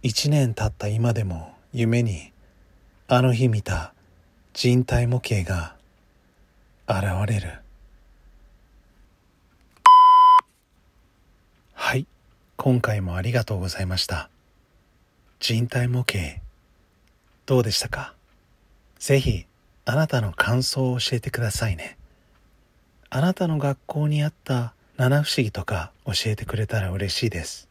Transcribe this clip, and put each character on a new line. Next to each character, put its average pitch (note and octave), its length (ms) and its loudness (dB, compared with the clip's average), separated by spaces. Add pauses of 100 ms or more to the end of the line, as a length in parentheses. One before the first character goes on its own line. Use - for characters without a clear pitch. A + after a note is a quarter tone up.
一 C3 280 0
年 C3+ 240 2
経 G#2+ 120 -4
っ G#2+ 100 -2
た G#2 120 -6
今 A2+ 240 0
で G#2+ 100 -2
も E2+ 320 -8 (180)
夢 A#2 300 0
に F#2+ 300 -6 (760)
あ B2 120 4
の B2+ 140 4
日 B2 140 2
見 A2 140 0
た E2 300 -8 (600)
人 B2 320 2
体 A#2+ 220 0
模 B2 160 0
型 G2+ 260 -2
が F2 280 -6 (1120)
現 G2 420 -2
れ G#2+ 80 -2
る。 E2+ 220 -10 (4000)
は - 200 -4
い、 C3 120 -2 (500)
今 B2 240 2
回 G#2+ 200 -2
も F2+ 160 -6
あ F#2 60 -4
り A#2 80 -2
が A#2 140 0
と G#2+ 120 -6
う F2+ 40 -4
ご F#2 80 -6
ざ - 120 -8
い F#2+ 60 -4
ま F#2 100 -4
し - 120 -2
た。 E2+ 220 -6 (1080)
人 A#2 300 -2
体 B2 180 -2
模 B2 220 -2
型、 E2+ 320 -6 (1040)
ど C3 140 2
う B2 40 4
で G#2+ 80 0
し - 80 -2
た - 100 -4
か？ - 260 -10 (840)
ぜ C#3 220 2
ひ G#2 260 -4 (380)
あ A2+ 100 -2
な D#3 140 2
た B2+ 120 0
の G2 120 -4
感 B2 320 0
想 B2+ 280 -2
を B2 60 -4
教 B2 200 -4
え - 20 -4
て - 100 -10
く - 100 -6
だ A2 120 -2
さ - 160 -4
い F#2 80 -2
ね。 - 200 -16 (1120)
あ C3 100 -4
な F3+ 140 2
た F3+ 120 -2
の D#3 120 0
学 C#3 280 -2
校 D3+ 220 -2
に D3 160 0
あ D3+ 40 -2
っ - 40 -6 (120)
た A#2+ 300 -2 (220)
七 C3+ 260 2
不 - 140 -4
思 C#3 80 2
議 G#2+ 80 -4
と F2+ 120 -8
か F2 280 -6 (140)
教 G#2 60 -4 (180)
え G#2+ 60 -2
て - 80 -10
く - 120 -8
れ G#2+ 100 -2
た A2 140 -2
ら F#2+ 100 -4
嬉 F#2+ 240 -4
し - 100 -4
い A2+ 60 0
で E2 140 -8
す。 - 260 -14